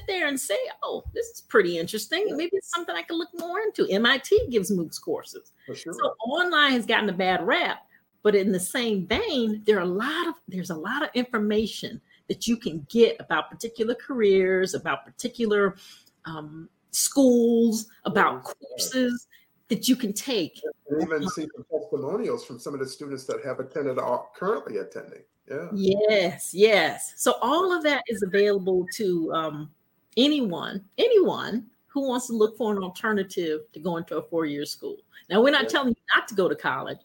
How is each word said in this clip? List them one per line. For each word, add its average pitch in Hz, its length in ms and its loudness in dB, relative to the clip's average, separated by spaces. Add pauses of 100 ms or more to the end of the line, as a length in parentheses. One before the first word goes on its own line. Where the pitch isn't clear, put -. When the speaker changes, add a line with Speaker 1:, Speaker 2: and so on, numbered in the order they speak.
Speaker 1:
there 359 200 -2
and 277 120 -2
say, 202 180 -2 (240)
"Oh, - 220 -6 (100)
this - 140 -6
is - 140 -18
pretty 175 360 2
interesting. 214 520 -2
Speaker 2:
Yeah. 294 60 -6
Speaker 1:
Maybe 339 200 -4
it's - 160 -4
something 339 240 -6
I 339 80 -6
could 330 140 -6
look 330 200 -6
more 349 220 -6
into." 427 300 0
M 202 160 2
I 262 120 4
T 415 300 2
gives 208 240 0
moocs 170 280 -2
courses. - 520 -10 (140)
Speaker 2:
For - 100 -12
sure. - 180 -12
Speaker 1:
So - 220 -2 (100)
online 302 460 2
has 240 140 0
gotten 214 240 2
a 190 40 -2
bad 180 320 0
rap, 269 400 -2 (380)
but 208 100 4
in 196 200 4
the 180 80 2
same 214 460 -2
vein, 240 580 0
there 208 120 6
are 180 40 0
a 175 40 0
lot 269 420 -2
of, 320 80 -4 (120)
there's 185 240 -8
a 160 40 -6
lot 220 280 -4
of - 100 -4
information 214 880 -2 (260)
that - 200 -6
you 233 100 4
can 156 320 -6
get 226 300 6
about - 300 -2
particular 226 460 -4
careers, 190 800 2
about - 280 -4
particular, 208 720 0 (500)
um, 156 440 -12 (220)
schools, 233 960 4 (180)
about 180 280 2
Speaker 2:
Yeah, 127 40 -8
yeah. - 300 -14
Speaker 1:
courses 247 600 -2 (420)
that - 180 -2
you 254 80 6
can 208 180 -4
take. 208 480 -4 (280)
Speaker 2:
And 151 120 0
even 160 280 -2
see 156 260 -6
some 123 160 -16
testimonials 147 760 -4
from - 140 -16
some 147 160 -10
of 131 40 -6
the 131 80 -6
students 139 380 -12
that - 180 -6
have 131 160 -6
attended 131 380 -4
or 127 380 -2
currently 190 420 -4
attending. - 460 -12 (240)
Yeah. 151 260 -8
Speaker 1:
Yes, 196 800 2
yes. 190 640 4
So - 240 2
all 330 340 2
of 330 80 -2
that 285 240 2
is 208 140 -4
available 190 640 2 (100)
to, 175 380 0
um, 151 380 -4 (460)
anyone, 214 680 0 (140)
anyone 240 680 4 (200)
who 277 200 -4
wants 247 200 -2
to 233 60 -8
look 220 240 2
for 214 180 0
an 196 80 -4
alternative 185 800 -2 (120)
to 151 60 -16
going 170 260 -4
to 156 120 -6
a 165 40 -4
four-year 151 440 -4
school. - 320 -10 (320)
Now, 190 120 6
we're 277 100 8
not 277 120 4
Speaker 2:
Yeah. 220 60 -2
Speaker 1:
telling 269 200 0
you - 260 0
not 330 120 2
to 220 80 -12
go 185 120 4
to 147 80 0
college. 139 500 -4